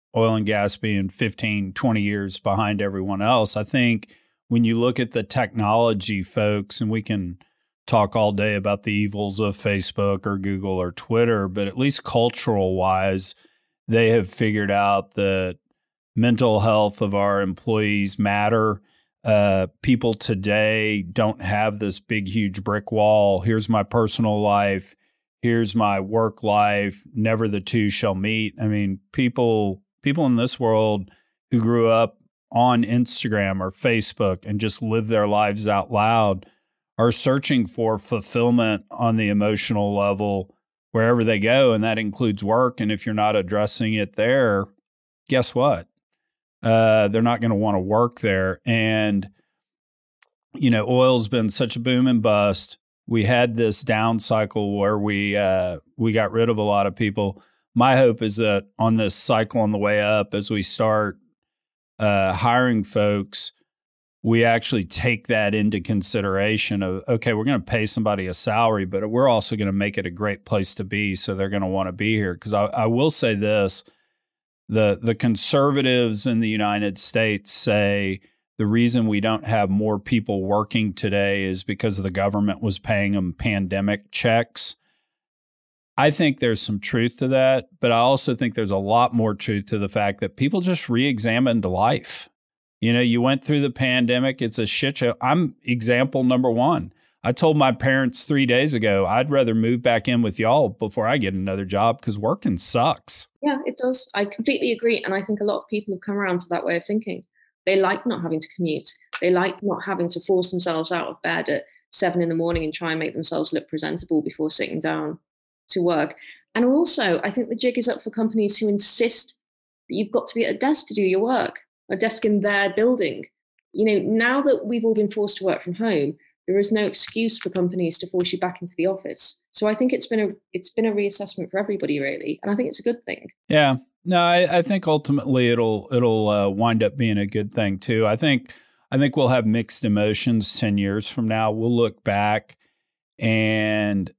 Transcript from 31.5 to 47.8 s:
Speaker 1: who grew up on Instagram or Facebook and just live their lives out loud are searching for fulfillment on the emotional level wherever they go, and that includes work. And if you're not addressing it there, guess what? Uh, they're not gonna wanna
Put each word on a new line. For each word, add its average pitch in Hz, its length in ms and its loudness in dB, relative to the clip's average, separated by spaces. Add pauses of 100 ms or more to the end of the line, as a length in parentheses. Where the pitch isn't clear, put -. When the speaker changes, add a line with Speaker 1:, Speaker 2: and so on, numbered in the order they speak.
Speaker 1:
who 120 100 2
grew 117 280 2
up 113 300 2 (340)
on 120 320 4
Instagram 107 760 0
or 95 100 -4
Facebook 107 760 -2
and 104 140 -4
just 107 200 0
live 110 280 -2
their 107 180 2
lives 104 400 0
out 101 240 0
loud 107 560 2 (520)
are 120 140 4
searching 131 540 2
for 110 300 -2
fulfillment 117 920 0
on 113 260 0
the 110 140 0
emotional 104 640 0
level 101 600 -2 (380)
wherever 117 320 2
they 110 140 2
go, 120 340 4
and 107 100 2
that 110 160 0
includes 107 460 -2
work. 120 360 0
And 107 120 -2
if 104 140 -6
you're 110 80 -4
not 107 220 2
addressing 104 580 0
it 104 220 -4
there, 110 500 2 (600)
guess 131 260 2
what? 123 340 0 (760)
Uh, 110 460 4
they're 110 140 0
not 120 180 0
gonna 113 140 0
wanna 101 260 0